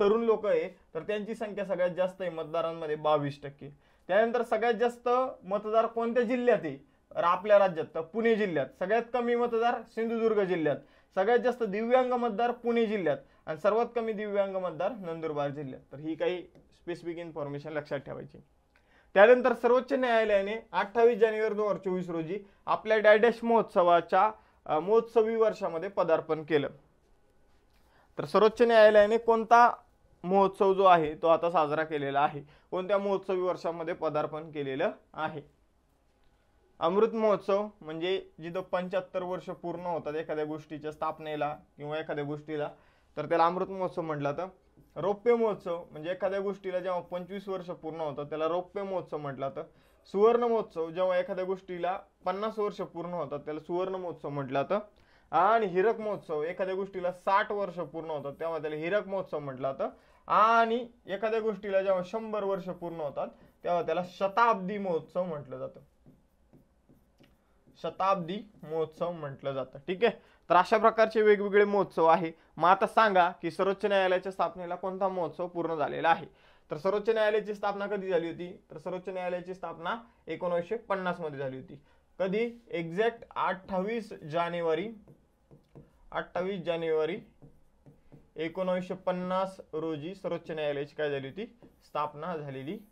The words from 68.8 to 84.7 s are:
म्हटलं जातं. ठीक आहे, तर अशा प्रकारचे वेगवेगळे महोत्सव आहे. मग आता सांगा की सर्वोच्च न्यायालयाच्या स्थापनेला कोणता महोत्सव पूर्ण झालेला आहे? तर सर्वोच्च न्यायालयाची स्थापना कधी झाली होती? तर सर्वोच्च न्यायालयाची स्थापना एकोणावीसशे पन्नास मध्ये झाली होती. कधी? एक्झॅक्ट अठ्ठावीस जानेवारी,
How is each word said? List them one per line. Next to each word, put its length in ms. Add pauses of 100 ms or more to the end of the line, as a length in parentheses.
म्हटलं 400
जातं. 260
ठीक 260
आहे, 360 (100)
तर 60
अशा 220
प्रकारचे 440
वेगवेगळे 420
महोत्सव 420
आहे. 260 (240)
मग 120
आता 180
सांगा 440
की 200
सर्वोच्च 340
न्यायालयाच्या 480
स्थापनेला 420
कोणता 340
महोत्सव 380
पूर्ण 280
झालेला 340
आहे? 180 (440)
तर 60
सर्वोच्च 320
न्यायालयाची 460
स्थापना 320
कधी 220
झाली 180
होती? 440
तर 80
सर्वोच्च 300
न्यायालयाची 460
स्थापना 420 (300)
एकोणावीसशे 500
पन्नास 440
मध्ये 180
झाली 180
होती. 240 (380)
कधी? 520
एक्झॅक्ट 540 (120)
अठ्ठावीस 760
जानेवारी, 760 (1200)